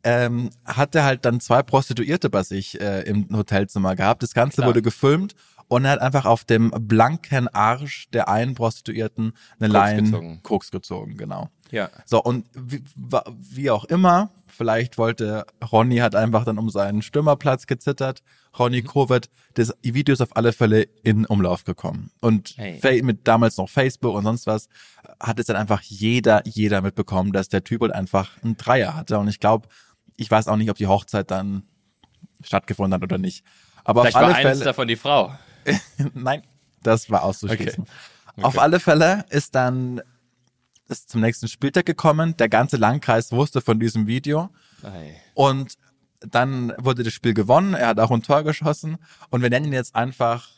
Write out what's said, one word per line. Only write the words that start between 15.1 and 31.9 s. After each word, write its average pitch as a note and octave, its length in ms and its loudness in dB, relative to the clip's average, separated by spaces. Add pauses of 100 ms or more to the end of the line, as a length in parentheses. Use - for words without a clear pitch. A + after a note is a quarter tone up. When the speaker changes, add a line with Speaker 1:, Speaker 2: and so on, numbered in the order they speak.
Speaker 1:
Ronny, A#2 260 4
hat A#2 180 2
einfach A2 280 2
dann A2 140 -2
um A2 140 -4
seinen G2+ 320 -2
Stürmerplatz D3 640 0
gezittert. C3+ 560 -4 (340)
Ronny B2 240 0
Speaker 2:
Mhm. A#2 60 -10
Speaker 1:
Kovac, B2+ 380 0 (280)
das, A#2 300 0
die A#2+ 100 -4
Video C#3 200 2
ist B2+ 80 0
auf - 140 -2
alle A2+ 180 4
Fälle A2 300 4 (200)
in A2 240 2
Umlauf F#2 380 0
gekommen. F2+ 440 -10 (120)
Und A2 360 0
Speaker 2:
Hey. F#2+ 220 -12
Speaker 1:
Fa-, C3 260 2
mit A2+ 220 0
damals A2+ 300 4
noch F#2+ 120 -6
Facebook B2+ 460 -2
und G2+ 80 -2
sonst A2+ 240 -4
was, G#2+ 200 -4 (520)
hat A2+ 200 -4
es A#2+ 60 -4
dann G#2+ 120 -4
einfach G#2 240 -2
jeder, G#2+ 680 2
jeder G#2+ 340 0
mitbekommen, G2 520 -2
dass G2 160 -2
der F#2+ 140 -2
Typ A2+ 200 -4
halt A2 100 0
einfach G2 380 -2 (100)
einen A2+ 160 -4
Dreier B2+ 380 0
hatte. C3 240 -4
Und G2+ 80 -2
ich G#2 120 -4
glaub, G#2+ 280 2 (500)
ich - 140 -6
weiß A2 160 2
auch G#2+ 80 0
nicht, A2 160 0
ob G2 60 -6
die G2+ 100 -2
Hochzeit G2 420 -2
dann F#2+ 320 -4 (800)